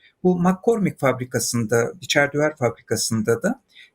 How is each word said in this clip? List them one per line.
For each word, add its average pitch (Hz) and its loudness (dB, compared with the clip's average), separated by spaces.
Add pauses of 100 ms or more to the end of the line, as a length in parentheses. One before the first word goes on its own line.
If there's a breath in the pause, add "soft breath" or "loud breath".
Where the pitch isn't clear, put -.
(240 soft breath)
Bu 180 2
McCormick 185 0
fabrikasında, 120 -2
biçer 143 0
döver 151 -2
fabrikasında 113 -2
da 208 -2 (320 loud breath)